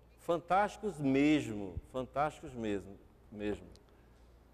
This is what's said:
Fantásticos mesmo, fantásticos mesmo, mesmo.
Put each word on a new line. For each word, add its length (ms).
Fantásticos 800
mesmo, 800
fantásticos 600
mesmo, 460
mesmo. 340